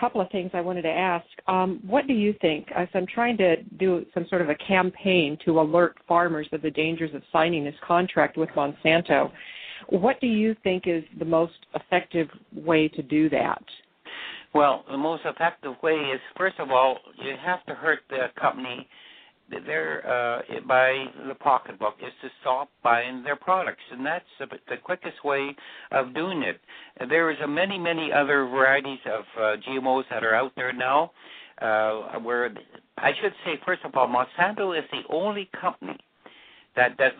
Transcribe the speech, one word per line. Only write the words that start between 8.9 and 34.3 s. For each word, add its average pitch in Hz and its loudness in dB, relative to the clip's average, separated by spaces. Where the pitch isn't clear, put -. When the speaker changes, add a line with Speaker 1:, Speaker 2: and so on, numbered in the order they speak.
Speaker 1:
what 214 2
do 262 0
you 220 2
think 185 0
is 165 0
the 160 -6
most 165 0
effective 165 -2
way 156 2
to 156 -8
do 151 4
that? - 0
Speaker 2:
Well, 143 4
the 135 -6
most 151 -2
effective 160 -4
way 160 2
is, 135 -4
first 185 -2
of 143 -4
all, 131 6
you 135 -8
have 180 -2
to 160 -8
hurt 151 0
the 127 -4
company 127 -4
that - -10
they're, 156 -6
uh, 120 -2
by 131 4
the 135 -8
pocketbook, 107 0
is 131 -14
to 135 -12
stop 135 -2
buying 120 2
their 143 -4
products, 180 0
and 127 -8
that's 165 -4
the, 139 -10
the 123 -6
quickest 175 -8
way 139 0
of 127 0
doing 165 -4
it. 92 -4
There 160 4
is 147 -4
a - -4
many, 185 -2
many 165 -4
other 143 4
varieties 135 2
of, 107 -4
uh, 107 2
G 131 -8
M 131 -4
Os 131 0
that 113 -4
are 113 2
out 127 0
there 127 -4
now, 135 0
uh, 110 0
where, 120 -2
I 143 0
should 202 -2
say, 160 -6
first 185 -4
of 147 -8
all, 127 4
Monsanto 175 -2